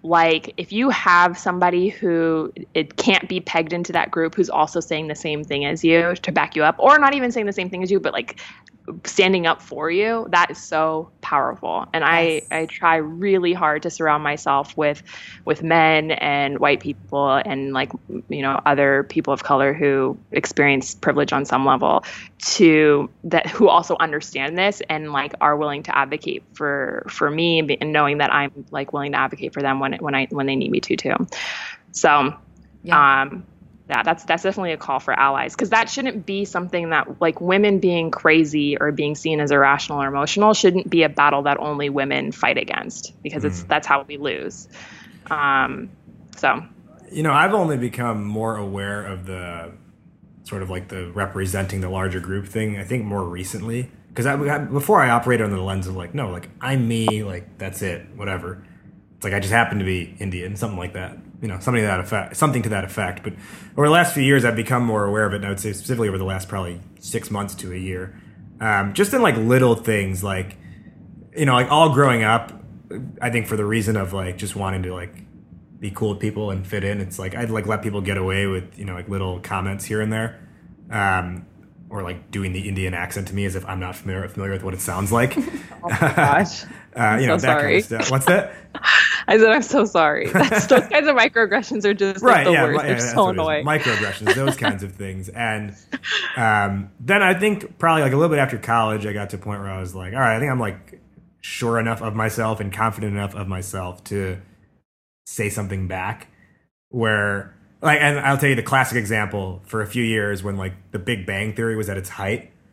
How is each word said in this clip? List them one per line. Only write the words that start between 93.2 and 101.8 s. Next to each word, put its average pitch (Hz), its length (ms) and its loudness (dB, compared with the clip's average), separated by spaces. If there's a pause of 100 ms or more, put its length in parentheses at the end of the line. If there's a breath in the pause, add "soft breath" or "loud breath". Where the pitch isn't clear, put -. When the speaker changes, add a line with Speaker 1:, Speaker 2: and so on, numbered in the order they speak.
Speaker 3:
it 185 60 0
is. 185 80 -2
Speaker 1:
annoying. 156 260 0
Speaker 3:
Microaggressions, 110 680 0
those 135 200 0
kinds 98 280 -4
of 98 80 -12
Speaker 1:
<laughs> 101 100 -14
Speaker 3:
things. 95 280 -10
And, 107 440 -6 (600 loud breath)
um, 101 540 2 (100)
then 190 200 2
I 185 140 4
think 208 460 -2
probably, 160 220 4
like, 131 100 2
a 139 40 2
little 165 140 4
bit 151 80 2
after 123 200 0
college, 110 480 0
I 104 60 -4
got 101 180 -6
to 104 60 -10
a - 40 -10
point 104 200 -8
where 98 100 -10
I 95 100 -8
was 90 120 -8
like, 92 220 -10
"All 135 60 -2
right, 113 160 4
I - 20 -2
think 139 140 0
I'm, 127 80 0
like, - 400 -8 (400)
sure 117 400 -2